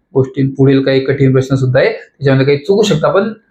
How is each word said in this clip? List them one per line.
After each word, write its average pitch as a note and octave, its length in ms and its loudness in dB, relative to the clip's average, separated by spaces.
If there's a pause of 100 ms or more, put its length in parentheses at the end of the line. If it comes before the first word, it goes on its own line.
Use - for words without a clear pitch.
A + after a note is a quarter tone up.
(140)
गोष्टी, C3+ 340 -2
पुढील C3+ 360 2
काही C3+ 160 0
कठीण C3+ 320 0
प्रश्न C3 240 0
सुद्धा B2+ 240 0
आहे, G3 140 0
त्याच्यामध्ये C3+ 520 -2
काही C#3+ 120 0
चुकू G3 240 0
शकता, E3 300 0
पण G#3+ 220 -2 (180)